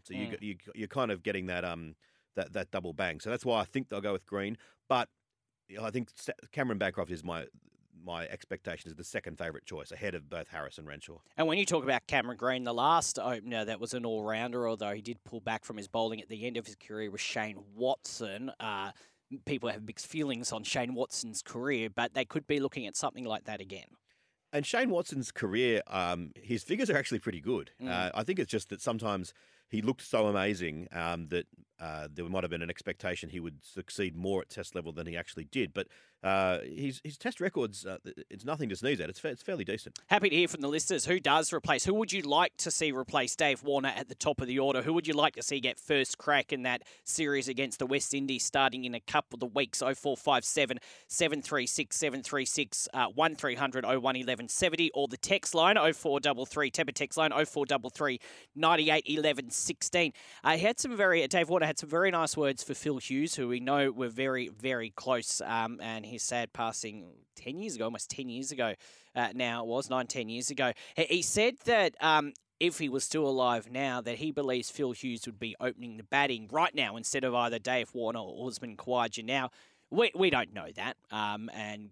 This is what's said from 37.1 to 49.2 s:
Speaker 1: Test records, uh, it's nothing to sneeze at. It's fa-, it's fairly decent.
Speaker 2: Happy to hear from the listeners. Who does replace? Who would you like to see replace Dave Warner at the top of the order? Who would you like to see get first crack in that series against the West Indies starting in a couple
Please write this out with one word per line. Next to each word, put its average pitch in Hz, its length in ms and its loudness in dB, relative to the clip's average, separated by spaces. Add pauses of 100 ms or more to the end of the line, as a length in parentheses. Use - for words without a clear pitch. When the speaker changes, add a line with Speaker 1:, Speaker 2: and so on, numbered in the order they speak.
Speaker 1:
Test - 220 -6
records, 123 440 -2
uh, 92 120 -8 (340)
it's 98 140 -14
nothing 147 240 -2
to 95 80 -2
sneeze 123 240 0
at. 78 80 -4
It's 98 100 -10
fa-, - 120 -6
it's 123 120 -10
fairly 165 220 -4
decent. 98 420 -6
Speaker 2:
Happy 202 220 6
to 151 80 2
hear 175 100 6
from 160 140 -2
the 139 80 0
listeners. 156 380 0
Who 180 120 2
does 151 340 4
replace? 147 320 2
Who 185 100 2
would 214 180 0
you 190 100 -2
like 151 360 4
to 165 120 -2
see 156 220 0
replace 127 420 0
Dave 143 300 2
Warner 139 320 2
at 143 120 -6
the 127 60 -10
top - 260 -2
of 135 60 -4
the 131 140 0
order? 131 220 2
Who 151 100 0
would 165 160 0
you 156 60 2
like 147 200 4
to 117 80 -8
see 139 160 -2
get 123 220 -2
first 139 380 2
crack 143 340 2
in 131 100 -2
that 123 200 0 (220)
series 143 440 0
against 131 320 -2
the 131 60 -2
West 139 280 0
Indies 135 300 -2
starting 131 400 2
in 123 100 -4
a 117 60 -4
couple - 420 0